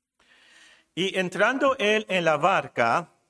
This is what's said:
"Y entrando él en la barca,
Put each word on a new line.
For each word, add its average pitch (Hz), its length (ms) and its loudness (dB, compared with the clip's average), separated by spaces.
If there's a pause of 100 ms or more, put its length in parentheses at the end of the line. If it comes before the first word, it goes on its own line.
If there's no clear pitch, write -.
(960)
"Y 190 240 -4
entrando 240 600 0
él 214 300 0
en 185 160 -2
la 160 120 2
barca, 147 760 0 (180)